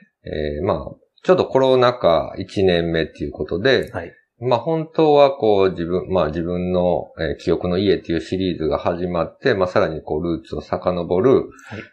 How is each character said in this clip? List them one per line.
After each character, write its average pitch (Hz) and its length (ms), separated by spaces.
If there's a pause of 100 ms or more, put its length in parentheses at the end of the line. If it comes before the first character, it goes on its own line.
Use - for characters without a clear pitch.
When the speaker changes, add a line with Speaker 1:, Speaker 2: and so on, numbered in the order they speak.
(240)
Speaker 1:
え 76 400
ー、 - 20
ま 98 100
あ、 - 20 (460)
ち - 80
ょ - 20
う - 20
ど 113 100
コ - 140
ロ 131 160
ナ 123 180
禍 80 440
一 98 260
年 85 260
目 80 140
っ - 20
て - 200
い - 20
う 73 60
こ 78 100
と 85 160
で、 110 320
Speaker 2:
は 85 140
い。 - 80 (260)
Speaker 1:
ま 123 160
あ、 113 40
本 160 360
当 156 180
は 143 220
こ 104 280
う、 92 80
自 85 140
分、 87 220
ま 90 160
あ、 76 40
自 80 140
分 90 300
の、 90 480
え 76 140
ー、 - 40
記 - 140
憶 82 160
の 90 100
家 95 200
っ - 20
て - 140
い - 20
う 80 60
シ 92 160
リ 92 180
ー - 20
ズ 78 120
が 71 80
始 87 300
ま 85 180
っ - 120
て、 - 180
ま 92 100
あ、 - 20
さ 104 140
ら 85 80
に 78 120
こ 78 180
う、 82 40
ル 82 180
ー - 60
ツ - 80
を 73 60
遡 87 600
る、 104 100
Speaker 2:
は 92 100
い。 - 40 (480)